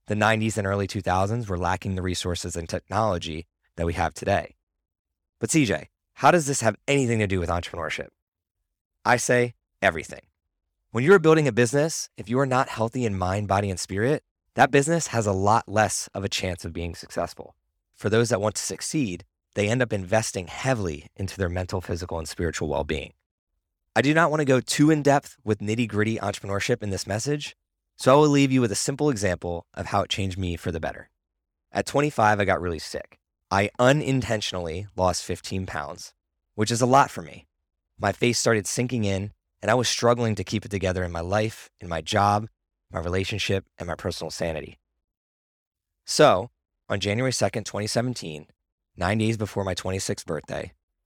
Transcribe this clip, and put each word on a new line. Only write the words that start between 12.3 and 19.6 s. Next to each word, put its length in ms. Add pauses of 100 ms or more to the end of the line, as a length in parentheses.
are 60
not 240
healthy 340
in 140
mind, 320
body, 200
and 120
spirit, 420 (300)
that 180
business 360
has 200
a 60
lot 340
less 460
of 100
a 60
chance 340
of 80
being 240
successful. 600 (380)
For 140
those 200
that 100
want 160
to 80
succeed, 640 (280)
they 160